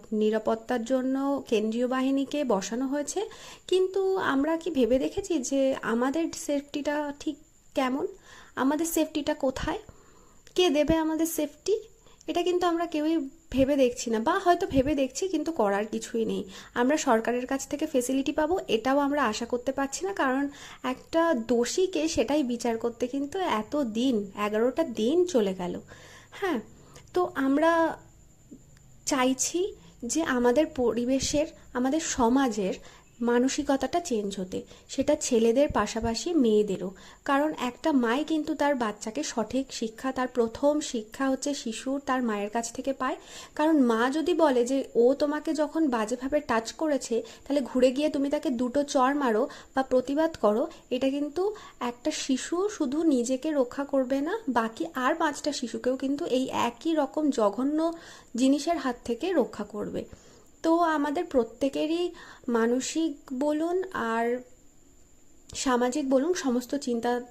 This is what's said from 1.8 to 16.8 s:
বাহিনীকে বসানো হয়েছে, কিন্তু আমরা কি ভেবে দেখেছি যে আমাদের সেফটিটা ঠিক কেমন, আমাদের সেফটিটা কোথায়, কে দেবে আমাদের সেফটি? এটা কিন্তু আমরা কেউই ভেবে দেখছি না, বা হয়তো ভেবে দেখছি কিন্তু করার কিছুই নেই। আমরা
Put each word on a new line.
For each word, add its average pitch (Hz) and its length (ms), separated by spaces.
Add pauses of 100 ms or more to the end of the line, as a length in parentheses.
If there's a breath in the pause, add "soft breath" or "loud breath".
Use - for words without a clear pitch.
বাহিনীকে 269 580
বসানো 233 420
হয়েছে, 294 420 (400 loud breath)
কিন্তু 381 480
আমরা 285 400
কি 330 140
ভেবে 254 280
দেখেছি 320 400
যে 269 440
আমাদের 269 540
সেফটিটা 294 840
ঠিক 294 160 (380)
কেমন, 277 320 (500 loud breath)
আমাদের 294 300
সেফটিটা 302 480
কোথায়, 294 440 (760 soft breath)
কে 359 160
দেবে 294 260
আমাদের 320 300
সেফটি? 330 540 (460 soft breath)
এটা 330 160
কিন্তু 359 240
আমরা 339 200
কেউই 311 420 (220)
ভেবে 269 260
দেখছি 247 340
না, 220 80
বা 311 200
হয়তো 349 280
ভেবে 269 280
দেখছি 277 340
কিন্তু 320 240
করার 208 340
কিছুই 226 380
নেই। 190 200 (300 loud breath)
আমরা 254 220